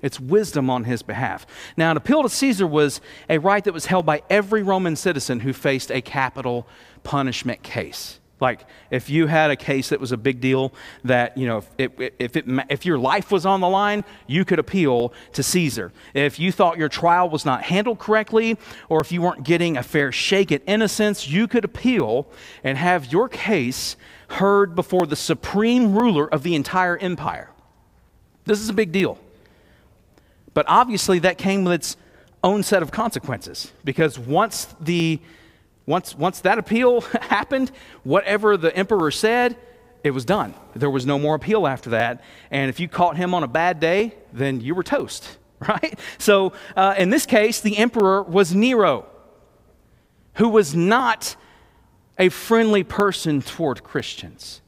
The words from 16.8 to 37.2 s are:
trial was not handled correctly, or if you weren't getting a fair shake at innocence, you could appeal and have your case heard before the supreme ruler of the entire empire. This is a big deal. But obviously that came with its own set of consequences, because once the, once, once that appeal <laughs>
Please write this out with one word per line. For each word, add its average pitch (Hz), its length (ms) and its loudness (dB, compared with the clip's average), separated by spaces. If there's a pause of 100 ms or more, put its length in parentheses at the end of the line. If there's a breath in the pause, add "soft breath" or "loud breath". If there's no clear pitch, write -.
trial 170 400 2
was 156 160 -4
not 127 160 0
handled 214 380 -2
correctly, 220 580 0 (320 loud breath)
or 156 100 2
if 156 120 -4
you 175 100 -2
weren't 165 220 -2
getting 170 340 0
a 120 60 -4
fair 143 280 0
shake 190 400 0
at 143 140 -2
innocence, 208 640 0
you 202 180 2
could 233 160 0
appeal 151 640 0 (360 loud breath)
and 131 160 -2
have 165 320 0
your 220 180 2
case - 680 -4 (340 loud breath)
heard 196 440 2
before 180 320 0
the 147 100 -4
supreme 220 800 0
ruler 196 340 2
of 151 140 -2
the 175 140 0
entire 175 420 0
empire. 170 540 -6 (960)
This 202 140 0
is 220 100 -8
a 208 40 -4
big 190 180 0
deal. 165 280 0 (1300 soft breath)
But 151 140 2
obviously 196 520 2
that 180 180 0
came 196 260 0
with 175 100 2
its - 240 -4 (460 soft breath)
own 196 200 2
set 190 180 2
of 156 100 -6
consequences, - 800 -8 (120)
because 151 340 -2
once 147 600 -2
the, 165 400 0 (640 soft breath)
once, 170 300 -4
once 165 260 -4
that 202 160 2
appeal 240 440 2
<laughs> - 200 -4